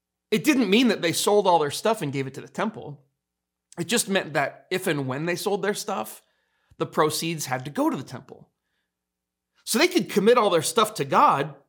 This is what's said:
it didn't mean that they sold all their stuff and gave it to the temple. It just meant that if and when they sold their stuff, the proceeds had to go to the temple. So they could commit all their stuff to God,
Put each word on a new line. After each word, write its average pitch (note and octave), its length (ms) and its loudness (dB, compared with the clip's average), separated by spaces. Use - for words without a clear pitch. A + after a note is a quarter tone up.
it A3+ 140 0
didn't B3+ 260 2
mean A#3+ 180 4
that F3+ 140 0
they E3 100 2
sold G3+ 340 2
all F3 120 4
their D3 120 -2
stuff A3 300 -2
and C#3+ 120 -4
gave C3+ 140 -4
it C3+ 80 -12
to - 60 -14
the - 80 -14
temple. F3 560 -8
It E3+ 60 -4
just A3+ 240 -2
meant F#3+ 240 -2
that C#3+ 380 -4
if F#3 160 -4
and C#3+ 200 -2
when C#3 200 -4
they F3 100 -2
sold G3 260 -4
their G3 120 -2
stuff, - 480 -10
the E3 80 -4
proceeds D#3+ 600 -2
had C3 180 -6
to D3 60 -10
go D4 200 -2
to A3 60 -2
the C3 60 -8
temple. - 480 -18
So - 140 -2
they E4+ 100 6
could B3 200 0
commit A3 300 4
all G#3 120 4
their E3 120 2
stuff G#3+ 320 2
to D3 100 -4
God, D#3 500 2